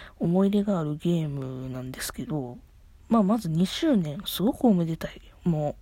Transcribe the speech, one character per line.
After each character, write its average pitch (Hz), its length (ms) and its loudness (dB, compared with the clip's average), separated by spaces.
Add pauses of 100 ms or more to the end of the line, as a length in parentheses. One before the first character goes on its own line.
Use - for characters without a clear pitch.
(180)
思 180 260 2
い 196 60 4
出 202 120 2
が 202 160 0
あ 160 60 -2
る 151 120 -2
ゲ 170 280 0
ー 151 60 -4
ム 131 400 -6
な 127 100 -6
ん 127 100 -10
で 131 120 -12
す - 100 -8
け - 140 -10
ど、 131 320 -6 (500)
ま 226 120 4
あ、 - 20 4
ま 202 160 2
ず 220 100 -6
二 165 180 2
周 311 300 2
年、 156 300 -2
す - 160 -6
ご 226 100 2
く - 140 0
お 220 80 8
め 175 100 2
で 165 140 -4
た - 100 -8
い。 - 120 -14 (220)
も 151 280 0
う、 - 120 -8